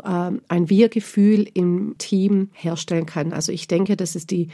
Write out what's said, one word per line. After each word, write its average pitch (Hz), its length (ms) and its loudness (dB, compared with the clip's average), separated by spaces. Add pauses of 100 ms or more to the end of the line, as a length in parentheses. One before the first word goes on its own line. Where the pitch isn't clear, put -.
ähm, 180 420 -4
ein 175 220 0
Wir-Gefühl 208 840 4
im 180 460 -2
Team 196 560 0
herstellen 165 540 -4
kann. 165 260 -4
Also - 180 -4
ich 175 160 -8
denke, 190 300 0
das 175 180 -4
ist 165 140 -10
die 170 240 -2